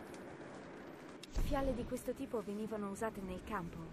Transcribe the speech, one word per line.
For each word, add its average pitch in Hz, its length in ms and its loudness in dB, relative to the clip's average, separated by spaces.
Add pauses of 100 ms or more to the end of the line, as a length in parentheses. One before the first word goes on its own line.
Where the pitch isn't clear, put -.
(1400)
Fiale 269 300 6
di 220 120 0
questo 247 280 2
tipo 247 320 0
venivano 208 440 0
usate 220 320 0
nel 185 220 -2
campo, 185 340 -2 (160)